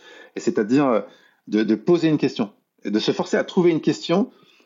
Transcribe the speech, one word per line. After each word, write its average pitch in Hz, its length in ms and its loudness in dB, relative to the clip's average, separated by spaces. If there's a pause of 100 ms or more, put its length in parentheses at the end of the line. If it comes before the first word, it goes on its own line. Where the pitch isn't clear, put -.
(360)
Et - 40 -8
c'est-à-dire, 117 460 0
euh, 117 140 2 (480)
de, 147 140 2
de 110 120 2
poser 175 340 2
une 151 100 2
question, - 340 -4 (320)
et 104 60 -6
de 104 80 0
se 107 140 0
forcer - 240 -4
à - 80 0
trouver 175 260 2
une 160 120 0
question 170 480 -2 (360)